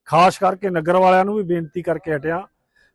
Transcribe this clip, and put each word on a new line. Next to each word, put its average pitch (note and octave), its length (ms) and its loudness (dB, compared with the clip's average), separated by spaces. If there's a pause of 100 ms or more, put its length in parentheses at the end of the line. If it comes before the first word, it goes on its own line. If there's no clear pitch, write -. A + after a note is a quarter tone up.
ਖਾਸ E3+ 340 2
ਕਰਕੇ F#3+ 320 -2
ਨਗਰ F3 260 0
ਵਾਲਿਆਂ F#3 280 4
ਨੂੰ G3+ 100 -4
ਵੀ G#3+ 80 -2
ਬੇਨਤੀ E3+ 400 -6
ਕਰਕੇ D#3+ 340 -4
ਹਟਿਆ E3 300 -6 (480)